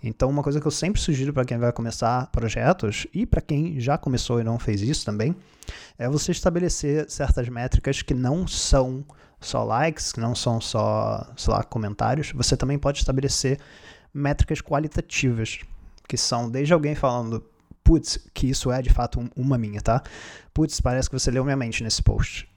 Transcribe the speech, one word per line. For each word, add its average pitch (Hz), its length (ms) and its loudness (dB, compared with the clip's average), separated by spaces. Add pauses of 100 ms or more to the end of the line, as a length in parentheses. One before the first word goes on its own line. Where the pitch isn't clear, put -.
Então, 123 280 0
uma 143 120 0
coisa 143 180 0
que 147 60 -2
eu 147 40 4
sempre 180 300 0
sugiro 139 320 0
pra 131 120 2
quem 123 140 -2
vai 120 140 2
começar 117 580 -2
projetos, 117 840 0
e 208 140 -2
pra - 140 2
quem 151 400 -2
já 139 180 2
começou 123 420 0
e 113 40 -2
não 113 140 -2
fez 101 240 -2
isso 131 220 -2
também, 110 300 0 (640)
é 120 100 -2
você 151 240 0
estabelecer 165 800 0
certas 127 380 -2
métricas 123 540 -2
que - 120 -2
não 135 320 0
são 131 580 2 (360)
só 120 240 -4
likes, 131 480 -2
que - 80 -6
não 117 140 0
são 117 260 0
só, 107 680 -2 (100)
sei - 160 0
lá, 104 100 2
comentários. 110 680 -2
Você 120 240 2
também 139 220 0
pode 143 200 0
estabelecer 139 600 0 (540)
métricas 143 480 0
qualitativas, 139 1000 -2 (500)
que 123 80 -4
são 120 340 0
desde 143 220 2
alguém 151 220 4
falando, 120 500 0 (380)
"Putz, - 360 6 (140)
que - 160 0
isso 131 220 0
é 127 100 0
de 123 100 0
fato 120 300 4
um, 120 160 -6
uma 131 220 2
minha, 104 220 -4
tá? 117 220 2 (520)
Putz, 156 260 2
parece 127 300 0
que 131 80 -6
você 131 120 2
leu 127 140 2
minha 139 120 0
mente 120 260 -2
nesse 110 200 -2
post." - 540 2